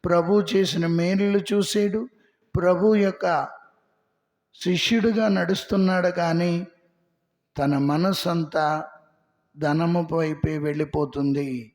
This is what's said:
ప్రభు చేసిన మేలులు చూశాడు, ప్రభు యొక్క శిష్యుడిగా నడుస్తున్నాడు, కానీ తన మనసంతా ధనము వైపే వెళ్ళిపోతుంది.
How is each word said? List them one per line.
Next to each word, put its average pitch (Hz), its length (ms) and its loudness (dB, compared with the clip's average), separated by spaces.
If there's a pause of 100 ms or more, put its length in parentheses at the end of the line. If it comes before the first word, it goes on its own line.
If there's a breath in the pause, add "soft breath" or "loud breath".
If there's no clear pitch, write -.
ప్రభు 180 380 4 (120)
చేసిన 170 320 0
మేలులు 190 520 2 (140)
చూశాడు, 208 540 0 (480 soft breath)
ప్రభు 180 400 4
యొక్క 185 520 0 (1040)
శిష్యుడిగా 220 760 0
నడుస్తున్నాడు, 185 800 0
కానీ 175 600 0 (880)
తన 143 200 0
మనసంతా 156 1040 -2 (760)
ధనము 165 540 0
వైపే 156 460 -2
వెళ్ళిపోతుంది. 143 1160 -4